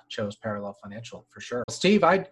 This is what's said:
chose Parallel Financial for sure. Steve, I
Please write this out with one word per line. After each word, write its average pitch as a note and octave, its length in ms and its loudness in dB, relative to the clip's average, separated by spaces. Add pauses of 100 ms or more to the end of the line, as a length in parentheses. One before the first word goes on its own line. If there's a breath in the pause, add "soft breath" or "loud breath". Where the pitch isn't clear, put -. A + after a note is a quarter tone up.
chose G#2 280 -6
Parallel G2+ 460 -8
Financial G#2 460 -16
for - 120 -20
sure. A#2+ 280 -6
Steve, F#3+ 360 4
I F3+ 280 4